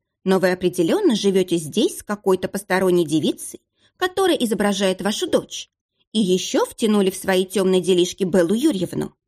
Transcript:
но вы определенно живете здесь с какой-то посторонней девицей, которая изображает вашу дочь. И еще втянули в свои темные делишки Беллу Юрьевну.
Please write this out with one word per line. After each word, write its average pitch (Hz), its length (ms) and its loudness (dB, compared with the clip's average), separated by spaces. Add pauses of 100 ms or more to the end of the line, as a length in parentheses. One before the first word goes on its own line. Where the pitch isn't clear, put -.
(240)
но 190 140 4
вы 180 120 2
определенно 185 640 0
живете 190 420 0
здесь 170 420 -2
с - 40 -14
какой-то 196 460 -2
посторонней 185 580 0
девицей, 156 540 -4 (360)
которая 370 400 0
изображает 202 680 0
вашу 226 260 -4
дочь. - 420 -2 (420)
И 214 60 -2
еще 190 460 0
втянули 208 460 0
в 190 60 -6
свои 190 280 -2
темные 190 360 0
делишки 175 440 0
Беллу 175 300 2
Юрьевну. 196 600 -2 (140)